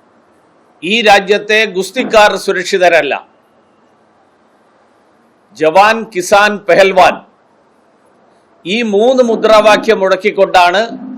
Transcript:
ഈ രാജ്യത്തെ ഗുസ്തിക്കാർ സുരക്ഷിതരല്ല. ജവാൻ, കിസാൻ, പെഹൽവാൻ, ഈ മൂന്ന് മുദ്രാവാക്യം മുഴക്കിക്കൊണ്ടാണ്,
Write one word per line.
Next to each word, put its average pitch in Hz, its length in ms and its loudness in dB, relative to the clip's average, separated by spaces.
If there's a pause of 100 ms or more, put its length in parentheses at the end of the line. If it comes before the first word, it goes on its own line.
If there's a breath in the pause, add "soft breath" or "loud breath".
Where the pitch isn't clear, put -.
(840)
ഈ 208 180 -2
രാജ്യത്തെ 208 640 0
ഗുസ്തിക്കാർ 208 720 -2
സുരക്ഷിതരല്ല. 175 800 -2 (2500)
ജവാൻ, 170 440 0 (180)
കിസാൻ, 202 440 0 (100)
പെഹൽവാൻ, 180 460 2 (1500)
ഈ 214 160 -4
മൂന്ന് 233 400 0
മുദ്രാവാക്യം 214 800 2
മുഴക്കിക്കൊണ്ടാണ്, 185 800 0 (360)